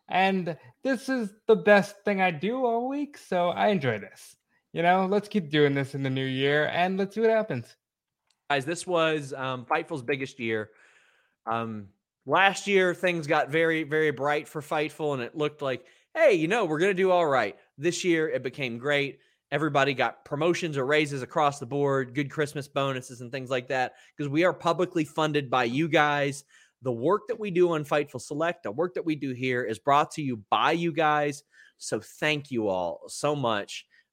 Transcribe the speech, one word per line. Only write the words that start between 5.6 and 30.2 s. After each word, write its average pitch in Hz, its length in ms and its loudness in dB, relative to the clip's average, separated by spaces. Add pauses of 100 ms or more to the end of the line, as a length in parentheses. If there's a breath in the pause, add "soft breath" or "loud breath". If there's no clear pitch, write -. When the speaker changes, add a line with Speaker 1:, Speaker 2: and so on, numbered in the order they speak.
Speaker 1:
this 139 220 -2
in 139 80 -4
the 135 80 -2
new 135 160 -2
year, 139 440 2
and 185 280 0
let's 196 160 -4
see 220 80 -2
what 226 80 4
happens. 208 460 -2 (720)
Speaker 2:
Guys, 139 160 0
this 170 200 -6
was, 160 460 0
um, 131 320 -6
Fightful's 160 380 -4
biggest 131 360 -6
year. 113 300 -2 (800 soft breath)
Um, 113 420 -6 (380)
last 185 400 2
year, 190 260 4
things 170 340 -2
got 151 220 0
very, 160 340 0
very 156 280 0
bright 143 360 -2
for - 140 -10
Fightful, 151 540 -4
and 127 80 -4
it 117 120 -10
looked 147 280 -4
like, 131 240 -4 (280 soft breath)
"Hey, 302 200 6
you 160 120 2
know, 208 200 2
we're 156 120 -2
gonna 196 140 2
do 185 180 2
all 175 160 4
right." 120 300 2 (220 soft breath)
This 170 260 -2
year, 165 240 2
it 127 140 -4
became 123 340 -6
great. 143 440 -2 (300)
Everybody 143 440 0
got 123 320 -2
promotions 160 500 -2
or 135 80 0
raises 143 380 0
across 143 360 0
the 139 60 -10
board, 135 500 0
good 139 160 -2
Christmas 143 380 -4
bonuses 131 540 -4
and 117 100 -12
things 131 160 -8
like 127 200 -2
that, 127 260 -2 (240 soft breath)
'cause 143 100 -4
we 156 160 2
are 180 80 4
publicly 170 540 0
funded 147 420 0
by 127 160 2
you 135 240 0
guys. 143 560 2 (380 soft breath)
The 127 100 -2
work 156 360 0
that 220 120 -6
we 208 100 -6
do 175 220 4
on 151 100 0
Fightful 147 380 -2
Select, 160 440 -4
the 104 60 -4
work 165 220 -2
that 165 140 -4
we 156 100 0
do 135 160 -6
here 123 320 -2
is 110 140 -4
brought 147 340 4
to 160 100 -6